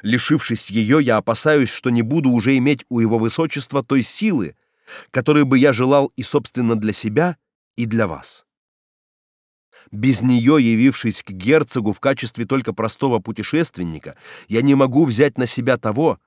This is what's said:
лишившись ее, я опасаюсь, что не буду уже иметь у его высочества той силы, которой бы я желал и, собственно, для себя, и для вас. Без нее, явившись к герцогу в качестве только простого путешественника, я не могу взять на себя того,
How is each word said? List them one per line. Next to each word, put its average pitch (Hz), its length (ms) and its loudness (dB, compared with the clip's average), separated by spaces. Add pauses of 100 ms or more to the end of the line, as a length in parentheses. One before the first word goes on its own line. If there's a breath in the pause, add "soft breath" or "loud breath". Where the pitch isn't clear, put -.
лишившись 120 680 -2
ее, 113 300 2
я 123 180 2
опасаюсь, 131 520 0
что - 200 -6
не 117 140 2
буду 139 260 0
уже 123 280 2
иметь 135 320 0
у 120 100 -2
его 113 180 2
высочества 139 680 -2
той 139 200 0
силы, 151 520 -4 (560 loud breath)
которой 147 340 2
бы 131 120 4
я 135 160 6
желал 135 420 2
и, 123 80 -8
собственно, 120 520 -2
для 107 180 -2
себя, 151 440 -2 (380)
и 117 100 -4
для 110 220 0
вас. - 380 -14 (1500 soft breath)
Без 107 300 0
нее, 127 360 4
явившись 117 640 2
к - 80 -16
герцогу 110 600 0
в - 80 -10
качестве 131 460 -4
только 127 280 -4
простого 113 460 -2
путешественника, 101 960 -6 (320 loud breath)
я 113 140 -2
не 139 140 4
могу 135 300 4
взять 123 320 2
на 127 80 -2
себя 123 320 0
того, 117 500 -2